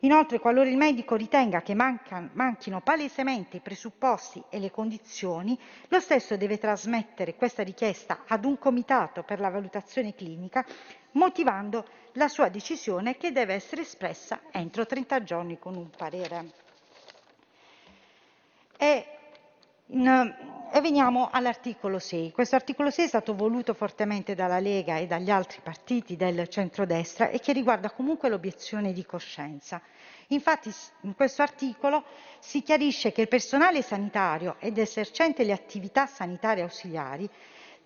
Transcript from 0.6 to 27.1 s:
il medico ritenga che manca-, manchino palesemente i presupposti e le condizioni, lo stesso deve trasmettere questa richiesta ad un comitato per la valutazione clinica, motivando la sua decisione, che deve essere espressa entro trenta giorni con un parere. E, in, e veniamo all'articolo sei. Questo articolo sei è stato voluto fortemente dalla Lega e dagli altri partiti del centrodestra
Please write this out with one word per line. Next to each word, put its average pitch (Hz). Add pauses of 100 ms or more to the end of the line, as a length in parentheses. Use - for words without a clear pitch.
il 254
medico 269
ritenga 220
che 202
manca-, 214
manchino 214
palesemente 262
i -
presupposti 208
e -
le 196
condizioni, 214 (300)
lo 359
stesso 269
deve 202
trasmettere 214
questa 233
richiesta 190
ad 214
un 269
comitato 240
per 202
la 196
valutazione 202
clinica, 180 (460)
motivando 233 (280)
la 285
sua 277
decisione, 208
che 339
deve 220
essere 202
espressa - (120)
entro 220
trenta 262
giorni 170
con 185
un 170
parere. 165 (2250)
E, 285 (840)
in, 254 (380)
e 294
veniamo 262
all'articolo 233
sei. 165
Questo 247
articolo 269
sei 339
è -
stato 220
voluto 226
fortemente 208
dalla 180
Lega 190
e 175
dagli 175
altri 185
partiti 202
del 175
centrodestra 175